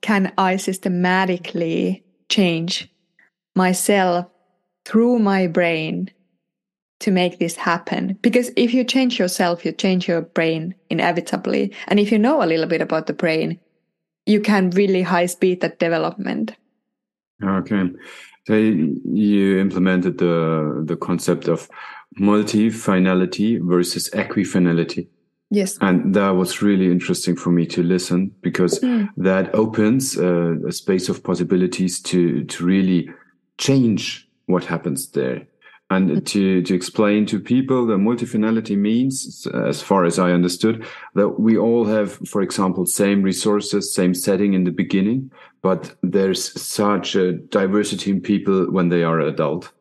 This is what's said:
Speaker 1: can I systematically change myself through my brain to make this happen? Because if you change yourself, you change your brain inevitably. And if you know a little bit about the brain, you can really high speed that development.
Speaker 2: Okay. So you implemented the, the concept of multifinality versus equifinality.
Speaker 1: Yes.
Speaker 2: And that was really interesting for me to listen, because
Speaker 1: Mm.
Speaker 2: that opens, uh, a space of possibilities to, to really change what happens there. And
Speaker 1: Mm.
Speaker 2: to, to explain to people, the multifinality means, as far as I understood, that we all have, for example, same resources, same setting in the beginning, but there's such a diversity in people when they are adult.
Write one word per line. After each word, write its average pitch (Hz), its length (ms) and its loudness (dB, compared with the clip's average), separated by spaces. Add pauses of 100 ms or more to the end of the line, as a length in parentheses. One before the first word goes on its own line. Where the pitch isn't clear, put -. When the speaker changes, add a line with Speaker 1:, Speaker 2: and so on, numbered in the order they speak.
Speaker 1:
can 196 360 0
I 190 180 2
systematically 180 1500 -2 (240)
change 170 600 0 (680)
myself 185 720 2 (580)
through 240 340 2
my 196 280 2
brain 170 640 -2 (920)
to 214 100 -2
make 180 280 0
this 170 180 -4
happen? 180 680 -4
Because 240 320 2
if 240 180 2
you 254 120 2
change 254 340 0
yourself, 180 460 0
you 170 80 -2
change 185 340 0
your 170 140 0
brain 165 540 -2 (140)
inevitably. 175 840 -2 (140)
And 208 100 2
if 208 140 2
you 220 60 4
know 254 240 2
a 180 40 0
little 160 200 0
bit 160 160 0
about 156 240 -2
the - 60 -6
brain, 160 460 -2 (680)
you 208 140 4
can 202 300 2
really 185 320 2
high 180 240 2
speed 180 340 0
that - 180 -4
development. 170 720 -4 (920)
Speaker 2:
Okay. 95 420 -2 (640)
So 107 80 0
you 98 1040 2
implemented 92 600 2
the, 80 680 0
the 82 120 -4
concept 85 520 -2
of 82 200 -2 (520)
multifinality 104 1400 2
versus 87 480 0
equifinality. 87 1000 0 (400)
Speaker 1:
Yes. 202 320 -2
Speaker 2:
And 95 340 2
that 98 160 4
was 92 300 0
really 95 300 4
interesting 90 460 0
for 87 160 -2
me 85 140 2
to - 180 -2
listen, 90 480 0 (100)
because 175 380 0
Speaker 1:
Mm. 233 380 0
Speaker 2:
that 95 360 0
opens, 110 640 0
uh, 85 380 2 (100)
a 87 60 -6
space - 360 -2
of 98 140 -4
possibilities 90 800 0
to, 85 420 0
to - 200 -8
really 92 440 2 (500)
change 120 680 0 (180)
what 90 180 0
happens 82 480 -6
there. 64 340 -4 (420)
And 95 220 2
Speaker 1:
Mm. 76 140 -2
Speaker 2:
to, 95 380 0
to 90 120 0
explain 104 520 0
to 104 120 -2
people, 127 480 0
the 110 100 0
multifinality 110 800 0
means, 113 800 -2
as - 260 -2
far 95 240 2
as 85 140 0
I 90 140 2
understood, 98 520 0 (300)
that 101 240 0
we 110 180 4
all 117 280 2
have, 104 300 -2 (120)
for 104 160 -2
example, 92 420 -2
same 101 380 2
resources, 101 720 -2
same 92 200 2
setting 98 400 0
in 92 100 2
the 90 80 -2
beginning, 107 580 -2 (320)
but 92 400 -2
there's 92 580 -2
such 101 540 -2
a 90 200 2
diversity 101 760 -2
in 98 100 0
people 95 520 0
when 90 160 2
they 85 160 2
are 82 160 0
adult. 76 500 -2 (100)